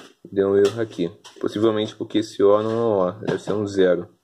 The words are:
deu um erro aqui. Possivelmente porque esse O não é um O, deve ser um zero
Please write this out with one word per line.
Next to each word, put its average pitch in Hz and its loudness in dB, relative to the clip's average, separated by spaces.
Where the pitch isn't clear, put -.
deu 98 -2
um 98 2
erro 101 2
aqui. 92 -6
Possivelmente 107 -2
porque 113 -6
esse - -4
O 104 6
não 110 -4
é 110 -2
um 113 0
O, 90 0
deve 107 -4
ser - -8
um 104 -2
zero 92 0